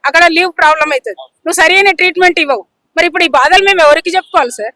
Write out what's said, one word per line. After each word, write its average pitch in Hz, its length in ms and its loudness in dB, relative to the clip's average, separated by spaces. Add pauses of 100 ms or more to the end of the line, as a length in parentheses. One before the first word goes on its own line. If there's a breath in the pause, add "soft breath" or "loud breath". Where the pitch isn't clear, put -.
అక్కడ 330 160 2 (140)
లీవ్ 359 140 -2 (100)
ప్రాబ్లం 302 340 0
అవుతది, 233 240 -10 (240)
నువ్వు 330 160 -4
సరైన 381 400 2
ట్రీట్మెంట్ 359 440 0
ఇవ్వవు. 269 200 -4 (320)
మరి 330 140 0
ఇప్పుడు 339 180 -2
ఈ - 100 -2
బాధలు 339 320 2
మేము 370 160 0
ఎవరికి 320 300 2
చెప్పుకోవాలి 311 440 -2
సార్? 220 160 -8